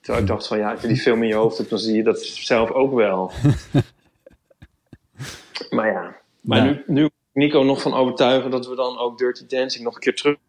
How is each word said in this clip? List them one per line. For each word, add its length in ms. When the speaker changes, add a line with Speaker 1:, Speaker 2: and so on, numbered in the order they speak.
Speaker 1:
Terwijl 240
ik 60
dacht 160
van, 120
ja, 140
als 80
je 80
die 80
film 260
in 60
je 60
hoofd 240
hebt, 120
dan 80
zie 180
je 60
dat 200
zelf 480
ook 240
wel. 360
Speaker 2:
<laughs> 40
Speaker 1:
Maar 220
ja, 240
maar 180
Speaker 2:
Ja. 60
Speaker 1:
nu, 220
nu 220
Nico 300
nog 200
van 120
overtuigen 560
dat 180
we 60
dan 240
ook 200
Dirty 280
Dancing 380
nog 100
een 60
keer 160
terug 200